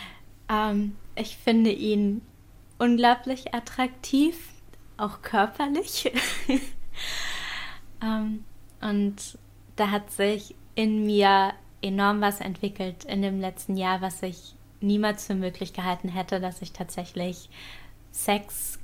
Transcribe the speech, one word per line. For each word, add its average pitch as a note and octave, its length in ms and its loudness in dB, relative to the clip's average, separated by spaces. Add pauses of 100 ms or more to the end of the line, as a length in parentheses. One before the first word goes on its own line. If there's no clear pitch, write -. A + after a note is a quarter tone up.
(480)
Ähm, G#3 480 2 (200)
ich A3 220 -6
finde A3+ 340 6
ihn G#3 500 2 (560)
unglaublich A#3+ 760 4
attraktiv, C4 840 0 (600)
auch - 260 -4
körperlich. C#4+ 880 0 (360)
<laughs> B3+ 140 4 (1400)
Ähm, A3 420 -2 (380)
und G3+ 560 -2 (380)
da G3+ 160 2
hat G#3 200 -2
sich - 440 0 (200)
in G#3+ 300 2
mir G3 480 6 (280)
enorm G3+ 400 2
was G3+ 180 2
entwickelt F#3+ 640 -6
in G3 160 0
dem F#3+ 180 0
letzten F#3+ 380 -4
Jahr, F#3 240 0
was F#3 220 -4
ich F3+ 300 -8 (280)
niemals G#3 440 2
für G3+ 100 -2
möglich F#3 380 -4
gehalten F3+ 360 -2
hätte, F#3 300 -2
dass F3+ 220 -6
ich E3+ 100 -10
tatsächlich F3+ 800 -8 (600)
Sex, - 720 -2